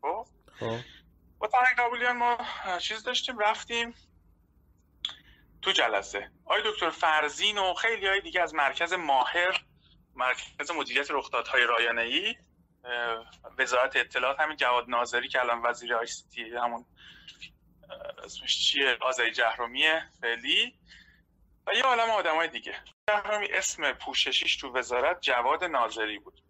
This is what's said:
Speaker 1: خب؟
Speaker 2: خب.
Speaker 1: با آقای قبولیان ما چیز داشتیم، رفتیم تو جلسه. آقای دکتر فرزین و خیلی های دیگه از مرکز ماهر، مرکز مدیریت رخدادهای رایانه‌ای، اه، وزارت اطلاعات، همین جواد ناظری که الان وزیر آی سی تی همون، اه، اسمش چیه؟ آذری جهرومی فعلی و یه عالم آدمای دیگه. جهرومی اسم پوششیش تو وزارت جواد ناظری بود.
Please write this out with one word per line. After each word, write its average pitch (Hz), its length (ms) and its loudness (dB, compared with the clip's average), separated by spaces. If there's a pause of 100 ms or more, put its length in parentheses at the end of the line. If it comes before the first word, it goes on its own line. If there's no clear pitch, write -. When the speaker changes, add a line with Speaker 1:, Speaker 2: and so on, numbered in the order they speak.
Speaker 1:
خب؟ 185 240 -2 (320)
Speaker 2:
خب. 113 180 -2 (600)
Speaker 1:
با 208 80 -4
آقای 247 320 4
قبولیان 240 380 2
ما 240 220 2 (400)
چیز 214 240 -6
داشتیم، 254 360 -4
رفتیم 233 560 0 (1700)
تو 190 100 0
جلسه. 113 580 0 (140)
آقای 202 200 0
دکتر 208 260 0
فرزین 160 680 0
و 185 160 0
خیلی 214 320 -2
های 196 140 2
دیگه 175 220 -2
از 160 120 -2
مرکز 160 380 0
ماهر، 170 720 2 (500)
مرکز 127 560 -4
مدیریت 139 400 -2
رخدادهای 131 540 2
رایانه‌ای، 117 720 0 (480)
اه، 120 400 -4 (340)
وزارت 127 380 2
اطلاعات، 131 440 0
همین 156 160 0
جواد 123 320 2
ناظری 120 400 0
که 131 120 0
الان 120 240 0
وزیر 117 300 -2
آی 117 120 0
سی - 220 -12
تی 117 280 -10
همون، 120 300 -4 (1040)
اه، - 340 -12
اسمش - 340 -4
چیه؟ 139 420 4
آذری 123 320 2
جهرومی 123 560 2 (320)
فعلی 139 580 -2 (880)
و - 80 -2
یه 233 80 2
عالم 233 280 2
آدمای 165 380 2
دیگه. - 260 -10 (340)
جهرومی 208 440 0
اسم 170 400 0
پوششیش - 640 0
تو 131 160 -8
وزارت 127 480 0
جواد 135 440 2
ناظری 113 540 0
بود. - 320 -20